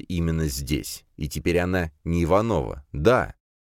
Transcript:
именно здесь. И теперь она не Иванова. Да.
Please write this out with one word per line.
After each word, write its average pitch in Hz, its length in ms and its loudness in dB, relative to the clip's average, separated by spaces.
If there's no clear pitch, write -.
именно 82 400 0
здесь. 71 580 -4
И 76 120 -6
теперь 82 300 0
она 90 340 0
не 85 200 0
Иванова. 85 680 0
Да. 127 420 2